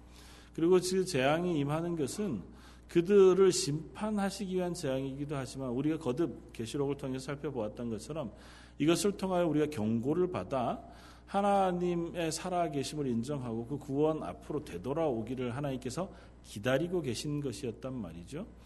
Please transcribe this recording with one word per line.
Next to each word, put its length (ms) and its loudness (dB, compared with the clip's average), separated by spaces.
그리고 240 6
그 240 2
재앙이 560 2
임하는 380 -2
것은 460 -4
그들을 640 8
심판하시기 1040 -2
위한 180 0
재앙이기도 600 -4
하지만 360 -6
우리가 260 0
거듭 560 -2
계시록을 420 -2
통해서 300 -6
살펴보았던 640 -4
것처럼 420 -6
이것을 400 2
통하여 280 2
우리가 200 4
경고를 640 0
받아 500 -2
하나님의 1080 2
살아계심을 760 -2
인정하고 580 -2
그 120 -4
구원 460 2
앞으로 400 -6
되돌아오기를 920 -2
하나님께서 520 -4
기다리고 580 0
계신 400 -2
것이었단 520 -6
말이죠. 540 -10